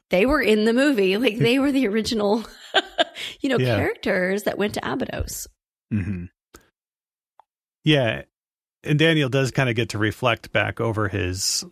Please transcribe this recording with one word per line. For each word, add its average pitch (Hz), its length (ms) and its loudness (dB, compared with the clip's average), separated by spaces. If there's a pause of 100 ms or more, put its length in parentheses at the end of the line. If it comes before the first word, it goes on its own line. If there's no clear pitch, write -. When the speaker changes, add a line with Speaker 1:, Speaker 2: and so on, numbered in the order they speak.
(100)
Speaker 1:
they 185 160 4
were 285 140 2
in 214 240 2
the 226 80 2
movie. 226 440 2
Like, 226 220 0
they 240 200 4
were 277 140 2
the 262 160 2
original, 208 560 0 (280)
<laughs> - 680 -4
you 285 80 -2
know, 262 100 2
Speaker 2:
Yeah. 127 180 2
Speaker 1:
characters 196 680 -2
that - 140 -4
went 208 160 -2
to - 180 -6
Abydos. - 560 -6 (440)
Speaker 3:
Mm-hmm. 92 320 -4 (1600)
Speaker 2:
Yeah. 123 380 2 (600)
And 147 160 0
Daniel 156 300 4
does 131 220 0
kinda 127 240 0
get 113 160 -2
to 110 80 -6
reflect 107 540 -2
back 104 280 -2
over 110 280 -2
his 92 640 -4